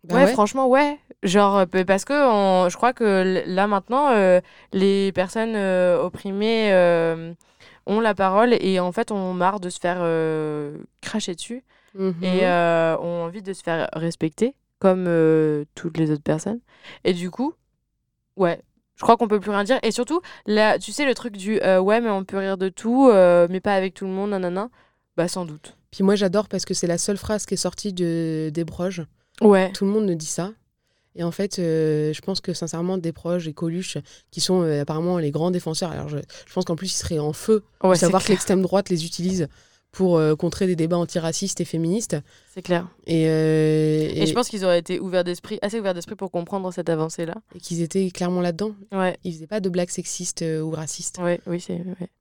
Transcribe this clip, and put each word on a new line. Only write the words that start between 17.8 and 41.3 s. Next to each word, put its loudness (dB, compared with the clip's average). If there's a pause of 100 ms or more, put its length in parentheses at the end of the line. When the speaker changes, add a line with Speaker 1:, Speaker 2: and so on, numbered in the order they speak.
Speaker 2:
ouais, 0 (360)
je -14
crois 8
qu'on -2
peut 2
plus -6
rien 0
dire. 2
Et 0
surtout, -2 (260)
là, 4
tu -10
sais, -2
le 2
truc -12
du, -2
euh, « 4
Ouais, 4
mais -2
on -2
peut -8
rire -4
de -2
tout, 4
euh, 8
mais -4
pas 0
avec 0
tout -10
le -6
monde, -4
nanana », -4 (480)
bah, 0
sans -6
doute. -18 (140)
Speaker 1:
Puis -2
moi, 4
j'adore 0
parce -6
que -6
c'est -2
la 0
seule -2
phrase -6
qui -6
est -4
sortie -6
de, -2
des -4
Broges. -8 (380)
Speaker 2:
Ouais. 6
Speaker 1:
Tout -4
le 0
monde 0
ne 0
dit -6
ça. -6 (640)
Et -6
en -2
fait, -6
euh, 0
je -10
pense -4
que -6
sincèrement, -4
des -4
Proches -4
et -8
Coluche, -6 (340)
qui -8
sont, 2
euh, 0
apparemment -2
les 0
grands -2
défenseurs, -4
alors -8
je, -8 (300)
je -20
pense -2
qu'en -2
plus, -8
ils -4
seraient -4
en -2
feu 0 (200)
Speaker 2:
Ouais, 6
Speaker 1:
de 8
Speaker 2:
c'est 2
Speaker 1:
savoir 4
que -4
Speaker 2:
clair. 4
Speaker 1:
l'extrême 0
droite 0
les -4
utilise -4 (440)
pour, 2
euh, 2
contrer -2
des 0
débats 0
antiracistes -4